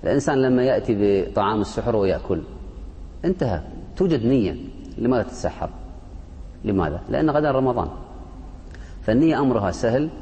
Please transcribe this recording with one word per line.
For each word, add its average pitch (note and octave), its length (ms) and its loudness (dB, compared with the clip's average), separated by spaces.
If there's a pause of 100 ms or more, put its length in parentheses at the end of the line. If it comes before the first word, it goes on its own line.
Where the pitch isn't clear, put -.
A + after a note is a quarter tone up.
الإنسان C3+ 380 2
لما B2+ 220 4
يأتي A2+ 360 2
بطعام G2+ 600 2
السحر G2+ 340 -2
ويأكل، F#2+ 460 2 (840)
انتهى، C3 360 0 (360)
توجد D#3 280 2
نية، A2+ 300 4 (420)
لماذا B2 260 2
تتسحر؟ - 460 -6 (960)
لماذا؟ F2+ 440 0
لأن D3+ 200 2
غدا D3 220 2
رمضان. B2+ 360 2 (1120)
فالنية C#3 400 4
أمرها A2+ 300 2
سهل B2+ 380 2 (120)